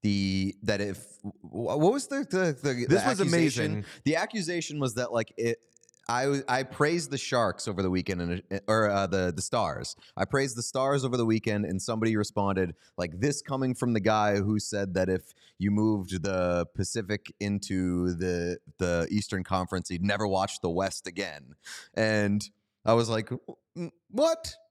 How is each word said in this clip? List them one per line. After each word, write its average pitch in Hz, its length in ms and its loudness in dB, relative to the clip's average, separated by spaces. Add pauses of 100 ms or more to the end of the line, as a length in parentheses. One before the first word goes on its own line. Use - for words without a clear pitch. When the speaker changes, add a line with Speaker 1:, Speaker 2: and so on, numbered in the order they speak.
Speaker 1:
the, 98 580 2
that 101 200 0
if, 101 220 -6 (200)
wh-, - 180 -14
what 127 500 2
was 269 140 0
the, 277 240 -4
the, 185 320 0
the, 139 120 0 (140)
Speaker 2:
This 180 140 4
Speaker 1:
the 247 80 2
Speaker 2:
was 202 120 0
Speaker 1:
accusation? 160 440 2
Speaker 2:
amazing. 104 200 -4 (180)
Speaker 1:
The 151 140 2
accusation 175 640 -4
was 131 140 0
that, 120 180 -2
like, 113 240 -2
it, 117 220 0 (500)
I, 135 400 0
I 127 140 2
praised 147 480 0
the 135 80 -4
Sharks 117 500 0
over 98 140 -2
the 92 80 2
weekend, 90 320 0
and, 90 460 -4
or, 110 200 4
uh, 98 200 2
the, 90 280 0
the 85 60 -6
Stars. 92 540 -2 (200)
I 98 100 0
praised 135 320 0
the 120 40 -6
Stars 135 420 0
over 127 140 0
the 120 80 4
weekend, 107 400 2
and 92 160 -2
somebody 113 340 0
responded, 98 600 0 (240)
like, 87 200 -4
"This 143 220 0
coming 131 320 -2
from 123 200 0
the 110 60 2
guy 104 360 4
who 104 240 2
said 101 340 -4
that 92 160 2
if 92 240 -2 (240)
you 101 140 0
moved 104 500 0
the 90 540 0
Pacific 104 640 -4
into 92 760 0
the, 87 460 -2 (180)
the 87 320 2
Eastern 101 340 -2
Conference, 92 460 -2
he'd 87 140 -4
never 101 240 2
watch 95 340 0
the 90 80 0
West 92 380 -2
again." 78 480 -8 (400)
And 104 520 2 (380)
I 113 80 6
was 117 160 4
like, 110 220 -4 (440)
"Mm, 170 140 -8 (220)
what?" 320 420 0 (180)